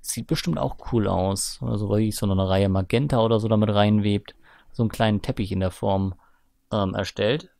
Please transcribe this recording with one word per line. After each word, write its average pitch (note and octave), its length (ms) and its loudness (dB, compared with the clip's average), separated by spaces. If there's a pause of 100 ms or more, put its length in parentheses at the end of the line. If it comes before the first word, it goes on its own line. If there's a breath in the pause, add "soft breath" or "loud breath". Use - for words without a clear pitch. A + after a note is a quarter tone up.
Sieht - 260 -8
bestimmt D#3+ 320 -2
auch - 180 -4 (140)
cool G#2+ 160 2
aus. F#2+ 540 -2
Also, G#2+ 280 -4
weil G#2 120 2
ich G#2+ 140 0
so G#2 140 -2
eine F#2+ 180 2
Reihe F#2+ 220 2
Magenta A2+ 540 0
oder A2+ 160 2
so A2+ 80 -2
damit G#2+ 220 4
reinwebt, G#2 640 2 (360 soft breath)
so B2 120 -2
einen G#2+ 60 0
kleinen G#2+ 320 0
Teppich G2+ 300 -4
in F#2+ 80 -2
der F#2+ 120 0
Form, F#2+ 420 -2 (580 soft breath)
ähm, G2 220 -2
erstellt. G#2 560 -2 (100)